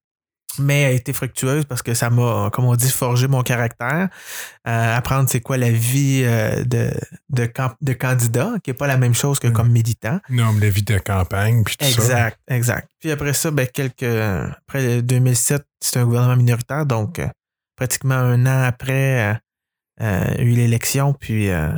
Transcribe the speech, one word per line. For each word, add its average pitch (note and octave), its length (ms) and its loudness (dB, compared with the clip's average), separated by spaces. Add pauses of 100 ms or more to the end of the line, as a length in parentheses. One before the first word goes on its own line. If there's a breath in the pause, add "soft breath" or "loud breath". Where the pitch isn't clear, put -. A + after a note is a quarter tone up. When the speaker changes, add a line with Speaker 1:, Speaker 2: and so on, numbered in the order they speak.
(580)
Speaker 1:
mais C#3+ 260 2
a C3+ 60 2
été B2+ 220 -2
fructueuse C3+ 520 -2
parce B2+ 160 -6
que A#2 140 -4
ça A#2 160 0
m'a, A#2 420 2
comme B2 120 -2
on B2 100 4
dit, A#2+ 160 2
forgé B2 380 0
mon C3 160 0
caractère, B2 640 -2 (580 loud breath)
euh, A2+ 300 0
apprendre C3+ 340 0
c'est B2+ 100 0
quoi C3+ 160 -4
la A#2+ 140 2
vie, C3 540 2
euh, A2+ 400 0
de, A#2+ 260 0 (380)
de A#2+ 180 -2
camp-, B2+ 340 -6
de C3+ 120 -2
candidat, B2 640 0 (100)
qui C#3 60 -6
est B2 40 -6
pas C#3+ 140 -2
la C3 80 0
même B2 180 2
chose C#3+ 240 0
que - 80 -4
Speaker 2:
Mm. A#2 60 2
Speaker 1:
comme A#2 180 2
militant. A#2 580 0
Speaker 2:
Non, A#2 240 0
mais G#2 140 2
la G#2 40 2
vie G2+ 120 0
de G2+ 160 0
campagne, G2+ 640 0
puis - 140 -4
tout - 80 -4
ça. A#2+ 180 2
Speaker 1:
Exact, A#2 460 0
exact. A#2+ 500 -2
Puis D#3 140 -6
après D3 200 -2
ça, D#3 200 -2
ben, C3 160 0
quelques, C3+ 340 -6
après A#2 1000 -2
deux B2 180 2
mille B2+ 160 4
sept, C#3+ 280 0 (160)
c'est - 200 -2
un B2 40 2
gouvernement B2 320 2
minoritaire, A#2+ 480 2
donc, A2+ 360 -2
euh, C2+ 80 -4 (480)
pratiquement C3 400 -2
un B2 300 4
an C3 180 2
après, C3 640 0
euh, G#2+ 40 0 (680)
euh, G#2+ 360 0
eu A#2+ 180 2
l'élection, A#2+ 580 0
puis, G#2+ 340 -2
euh, D#2 280 0